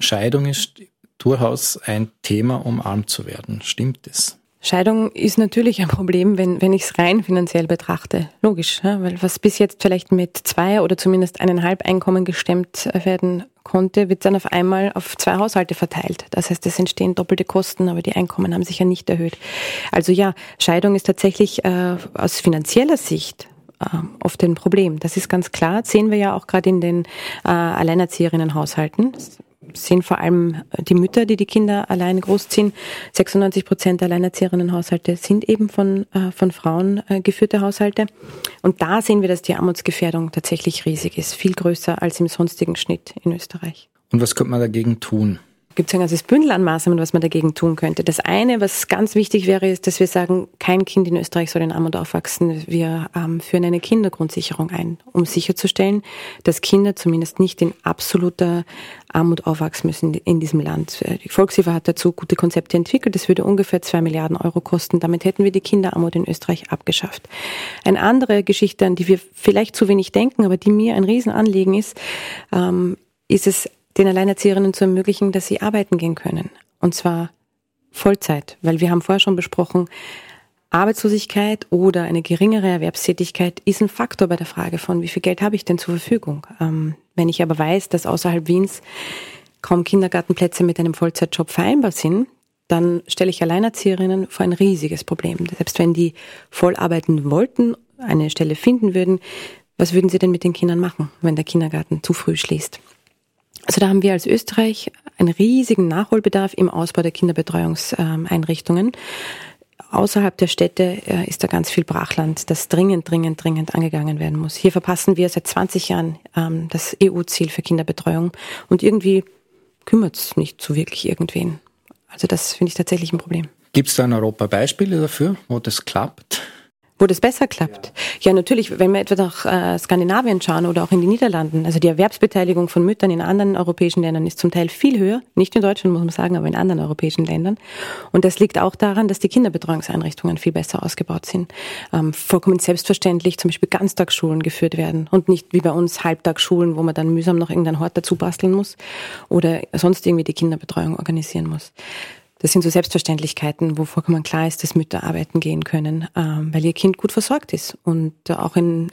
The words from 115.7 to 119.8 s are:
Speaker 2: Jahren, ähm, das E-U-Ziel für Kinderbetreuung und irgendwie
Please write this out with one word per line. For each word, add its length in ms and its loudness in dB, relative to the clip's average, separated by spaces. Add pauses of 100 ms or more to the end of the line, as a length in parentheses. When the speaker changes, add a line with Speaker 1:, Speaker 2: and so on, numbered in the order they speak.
Speaker 2:
Jahren, 280 -2 (160)
ähm, 360 -2
das 300 -6
E-U-Ziel 500 2
für 120 -8
Kinderbetreuung 720 -2 (380)
und 120 4
irgendwie 420 4 (600)